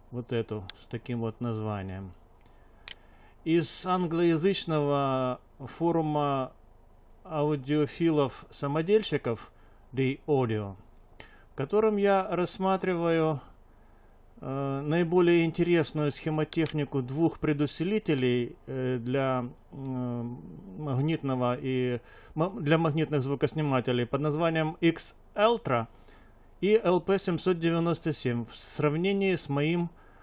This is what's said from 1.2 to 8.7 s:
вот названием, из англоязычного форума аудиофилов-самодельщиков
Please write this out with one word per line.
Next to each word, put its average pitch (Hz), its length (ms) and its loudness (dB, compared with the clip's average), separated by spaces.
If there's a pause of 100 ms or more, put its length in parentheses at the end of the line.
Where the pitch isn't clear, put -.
вот 113 200 -6
названием, 101 720 -6 (1300)
из 165 420 0
англоязычного 156 1500 2 (180)
форума 147 920 0 (720)
аудиофилов-самодельщиков 151 2250 0 (440)